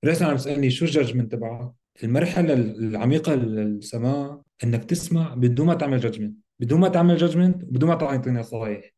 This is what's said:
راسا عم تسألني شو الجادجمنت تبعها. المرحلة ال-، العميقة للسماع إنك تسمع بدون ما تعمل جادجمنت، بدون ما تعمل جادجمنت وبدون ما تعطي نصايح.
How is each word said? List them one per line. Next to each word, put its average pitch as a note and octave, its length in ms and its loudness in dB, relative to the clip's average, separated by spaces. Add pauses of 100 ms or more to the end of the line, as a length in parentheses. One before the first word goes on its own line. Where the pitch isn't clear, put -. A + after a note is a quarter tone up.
راسا E3 180 2
عم D3 120 2
تسألني C#3 340 0
شو C3 160 0
الجادجمنت B2+ 460 0
تبعها. A#2 420 -8 (300)
المرحلة D#3+ 500 0
ال-، A2 240 0
العميقة A#2 580 0
للسماع A#2 1040 -4 (220)
إنك A#2+ 200 0
تسمع E3 500 -2
بدون B2 340 2
ما E3+ 60 4
تعمل C#3+ 260 0
جادجمنت، G#2+ 380 -4 (220)
بدون B2 200 2
ما F#3 100 6
تعمل F3 280 4
جادجمنت F3 460 2
وبدون B2+ 260 0
ما E3+ 60 4
تعطي C3+ 340 -2
نصايح. A2 680 -6